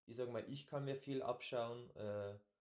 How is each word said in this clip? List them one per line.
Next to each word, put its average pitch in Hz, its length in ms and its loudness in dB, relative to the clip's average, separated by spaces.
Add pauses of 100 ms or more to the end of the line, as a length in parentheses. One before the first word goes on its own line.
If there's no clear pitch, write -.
ich 113 100 -8
sag 123 140 0
mal, 113 180 0
ich 139 180 -6
kann 139 180 0
mir 135 120 2
viel 135 260 0
abschauen, 123 720 0
äh, 104 400 0 (260)